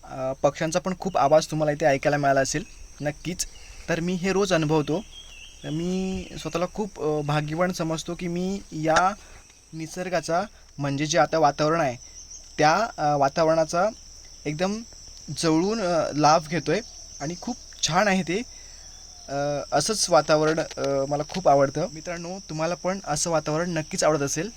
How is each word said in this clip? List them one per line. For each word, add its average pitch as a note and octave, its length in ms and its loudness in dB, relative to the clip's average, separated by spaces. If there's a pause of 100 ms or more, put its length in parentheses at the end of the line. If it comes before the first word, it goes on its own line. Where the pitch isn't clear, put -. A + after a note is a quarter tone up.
अ, C3 300 -6 (100)
पक्ष्यांचा D#3+ 360 0
पण F#3+ 200 -4
खूप - 180 -2
आवाज D3+ 340 6
तुम्हाला D3+ 200 0
इथे D3+ 140 0
ऐकायला D3 320 4
मिळाला C#3 240 4
असेल D3+ 220 -2 (380)
नक्कीच. D3 440 -6 (440)
तर E3+ 100 0
मी F3 140 -2
हे F#3 200 -2
रोज F#3+ 200 2
अनुभवतो. D#3 500 2 (600)
तर C#3+ 60 -8
मी F#3 540 -4 (180)
स्वतःला E3+ 320 -4
खूप, - 280 -6
अ, D3+ 200 0
भाग्यवान D3+ 500 -2
समजतो E3 440 -4
की F3+ 120 -8
मी F#3 320 -4 (120)
या E3 420 2 (600)
निसर्गाचा, E3 680 -4 (360)
म्हणजे C#3 280 -2
जे D#3 120 0
आता D#3+ 220 4
वातावरण D3+ 420 4
आहे, C3 160 -2 (600)
त्या, E3 300 4 (100)
अ, D3 200 2
वातावरणाचा D#3+ 720 2 (560)
एकदम F3+ 360 -2 (560)
जवळून, F3+ 440 2
अ, F3 340 0
लाभ E3 320 4
घेतोय D#3 340 -2 (400)
आणि D#3 200 -8
खूप - 140 -6 (320)
छान F#3 200 2
आहे F#3+ 160 2
ते. E3+ 180 -2 (880)
अ, C#3+ 320 -4 (120)
असंच F#3 360 0
वातावरण, D#3 500 4
अ, C#3 500 -2
मला C#3+ 200 -2
खूप F3+ 180 0
आवडतं. C#3+ 460 4
मित्रांनो, E3+ 460 -10 (100)
तुम्हाला D#3+ 260 -2
पण F#3 300 -4
असं D3 260 -2
वातावरण D#3 380 0
नक्कीच E3 340 -4
आवडत D#3 180 4
असेल D3+ 360 -4